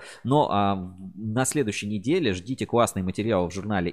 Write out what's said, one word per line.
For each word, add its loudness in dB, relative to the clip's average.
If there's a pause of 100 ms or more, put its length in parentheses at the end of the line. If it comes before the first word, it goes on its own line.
(240)
Но, 4
а, 4
в, -8 (200)
на -2
следующей -2
неделе 0
ждите -4
классный 2
материал 0
в -12
журнале -2